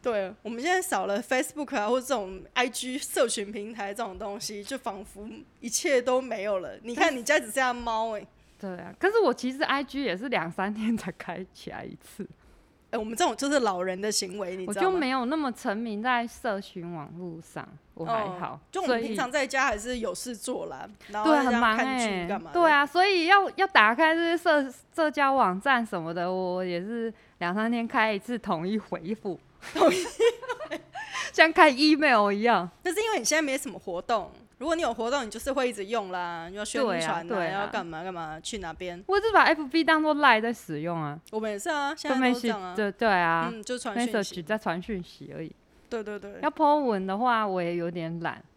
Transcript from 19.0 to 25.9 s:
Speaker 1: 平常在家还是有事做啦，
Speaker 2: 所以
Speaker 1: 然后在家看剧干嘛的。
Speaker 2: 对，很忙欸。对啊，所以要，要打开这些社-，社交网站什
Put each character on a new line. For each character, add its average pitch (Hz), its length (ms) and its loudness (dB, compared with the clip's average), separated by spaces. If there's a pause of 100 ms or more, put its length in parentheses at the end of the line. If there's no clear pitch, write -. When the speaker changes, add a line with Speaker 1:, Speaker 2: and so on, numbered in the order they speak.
Speaker 1:
平 220 120 -4
常 247 160 -2
在 277 160 0
家 269 200 0
还 226 100 0
是 240 220 -6
有 214 160 -4
事 247 200 -10
做 208 300 -6
啦， 143 240 -12 (240)
Speaker 2:
所 214 240 4
以 - 0 -
Speaker 1:
然 269 80 4
后 247 80 4
在 233 80 4
家 226 160 4
看 262 220 0
剧 196 280 -2
干 202 140 -4
嘛 330 100 -14
的。 - 40 -16
Speaker 2:
对， 349 80 4
很 - 20 6
忙 - 0 -
欸。 320 40 8
对 302 40 6
啊， 285 140 6
所 359 180 4
以 359 220 4
要， 381 300 6
要 381 100 4
打 226 280 6
开 320 200 4
这 330 60 0
些 339 140 2
社-， 294 380 2 (240)
社 311 140 2
交 269 240 2
网 196 260 4
站 247 240 2
什 190 160 -4